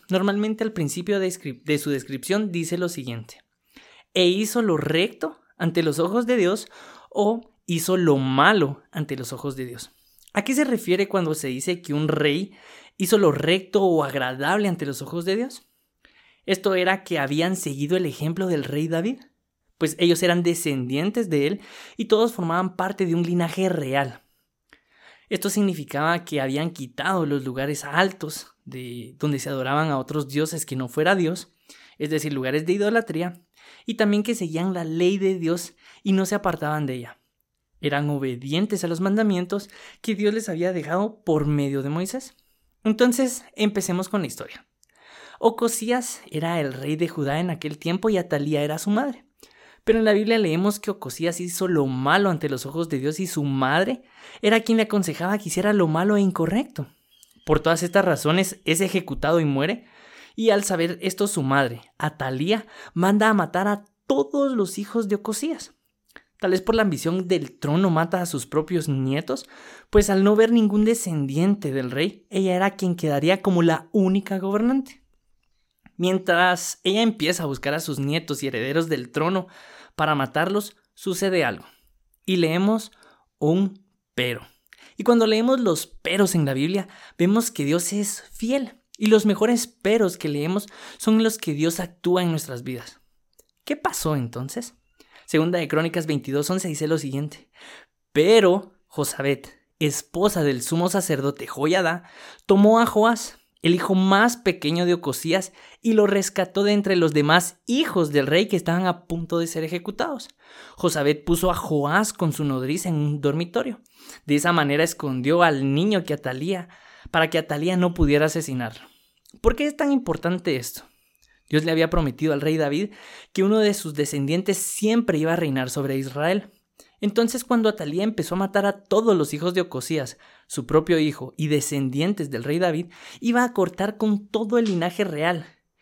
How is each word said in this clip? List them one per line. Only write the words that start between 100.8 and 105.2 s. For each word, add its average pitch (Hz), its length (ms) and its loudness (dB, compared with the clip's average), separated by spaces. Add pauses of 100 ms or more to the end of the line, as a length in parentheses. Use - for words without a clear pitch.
sacerdote 143 580 -2
Joiada, 170 560 0 (420)
tomó 208 340 8
a 233 60 6
Joás, 226 540 0 (240)
el 170 100 4
hijo 185 220 0
más 196 420 4
pequeño 175 480 0
de 175 80 4
Ocosías, 170 580 -2 (300)